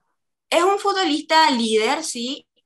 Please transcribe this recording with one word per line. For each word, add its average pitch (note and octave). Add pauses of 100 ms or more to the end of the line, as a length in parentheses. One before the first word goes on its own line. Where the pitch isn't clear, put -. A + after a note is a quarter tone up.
(500)
Es D#4+
un G4+
futbolista D#4+
líder, A#3
sí, B3 (200)